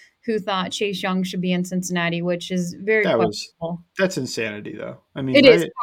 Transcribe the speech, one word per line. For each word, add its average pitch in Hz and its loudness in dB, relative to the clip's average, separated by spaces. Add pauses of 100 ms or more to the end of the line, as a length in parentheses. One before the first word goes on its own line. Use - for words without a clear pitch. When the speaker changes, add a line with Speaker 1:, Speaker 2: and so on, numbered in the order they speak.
(240)
Speaker 1:
who 220 -2
thought 190 -4
Chase 202 -4
Young 185 -2
should 185 -6
be 180 -2
in 180 0
Cincinnati, 180 -4
which 175 -4
is 175 -4
very 214 2
Speaker 2:
That 165 2
was, - -2
Speaker 1:
questionable. 170 -8 (140)
Speaker 2:
that's 185 0
insanity, 113 -6
though. 107 -12 (160)
I 139 -6
mean, 131 0
Speaker 1:
It 277 8
is, 226 10
Speaker 2:
right? 151 -6 (100)